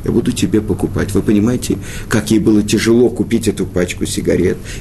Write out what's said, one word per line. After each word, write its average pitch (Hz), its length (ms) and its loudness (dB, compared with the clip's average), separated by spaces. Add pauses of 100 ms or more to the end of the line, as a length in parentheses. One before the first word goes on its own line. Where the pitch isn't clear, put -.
я - 60 -2
буду - 200 0
тебе 104 300 0
покупать". 87 520 -2
Вы 95 80 2
понимаете, 113 560 0 (320)
как 107 220 0
ей 110 80 4
было 104 240 4
тяжело 110 460 4
купить 107 380 -2
эту 95 180 -2
пачку 90 400 -4
сигарет, - 520 0 (240)